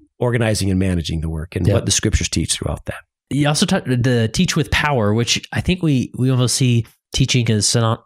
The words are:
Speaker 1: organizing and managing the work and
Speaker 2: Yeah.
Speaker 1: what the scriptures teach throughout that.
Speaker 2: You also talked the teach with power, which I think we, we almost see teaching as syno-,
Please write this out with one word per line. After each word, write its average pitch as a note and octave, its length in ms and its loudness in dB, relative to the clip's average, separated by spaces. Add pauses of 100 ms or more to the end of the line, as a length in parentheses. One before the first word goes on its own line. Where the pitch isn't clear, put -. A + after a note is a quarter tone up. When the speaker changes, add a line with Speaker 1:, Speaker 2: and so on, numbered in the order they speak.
(200)
Speaker 1:
organizing A2+ 500 0
and F#2 100 2
managing F2 420 -2
the D#2+ 80 -6
work D#2+ 260 -8
and F#2 100 -2
Speaker 2:
Yeah. G2 80 2
Speaker 1:
what A#2 140 0
the - 40 -2
scriptures - 380 0
teach - 240 -2
throughout - 320 -6
that. - 140 -10 (320)
Speaker 2:
You C#3+ 160 2
also D3+ 180 0
talked F#3 220 -2
the A#2+ 440 2
teach - 240 0
with D3 140 0
power, A2+ 460 2
which A#2 260 0 (100)
I A2 100 -2
think F3+ 200 -2
we, C#3+ 340 0
we B2+ 140 0
almost B2+ 260 2
see A#2+ 300 2 (260)
teaching B2 380 2
as G#2+ 160 2
syno-, A#2 400 0